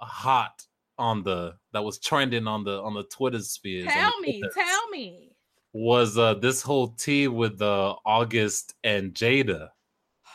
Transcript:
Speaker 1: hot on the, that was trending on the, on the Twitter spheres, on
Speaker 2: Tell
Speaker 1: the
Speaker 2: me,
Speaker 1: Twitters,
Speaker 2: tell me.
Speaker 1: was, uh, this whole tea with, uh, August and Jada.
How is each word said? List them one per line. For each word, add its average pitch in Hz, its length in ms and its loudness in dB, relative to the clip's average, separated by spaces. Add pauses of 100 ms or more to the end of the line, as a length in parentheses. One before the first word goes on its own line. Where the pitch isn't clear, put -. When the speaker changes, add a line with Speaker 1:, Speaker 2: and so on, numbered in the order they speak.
Speaker 1:
hot 120 680 -2 (320)
on 113 260 0
the, 87 340 -4 (140)
that 107 120 -2
was 104 160 -8
trending 123 480 0
on 107 160 -2
the, 98 180 -4
on 107 120 -6
the 104 100 -6
Twitter 123 360 -2
spheres, 95 560 -6
on 349 80 2
Speaker 2:
Tell 453 140 0
Speaker 1:
the - 20 -8
Speaker 2:
me, 220 280 -4
Speaker 1:
Twitters, - 60 -12
Speaker 2:
tell 392 340 -2
me. 190 480 -12 (380)
Speaker 1:
was, 113 440 4
uh, 113 160 6
this 123 280 0
whole 127 320 0
tea 143 340 2
with, 113 340 -2
uh, 98 340 2 (100)
August 110 680 0 (100)
and 98 300 0
Jada. 113 560 2 (640)